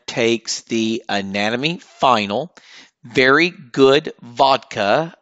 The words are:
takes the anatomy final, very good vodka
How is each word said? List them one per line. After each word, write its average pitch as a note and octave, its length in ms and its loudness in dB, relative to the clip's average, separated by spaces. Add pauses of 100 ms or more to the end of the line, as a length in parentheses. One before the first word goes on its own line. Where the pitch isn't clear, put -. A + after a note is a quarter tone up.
takes A#2 560 -2
the A2+ 460 -4
anatomy G#2 680 -4
final, A#2 760 -2 (500)
very C3+ 480 2
good D3 680 2
vodka B2+ 1000 0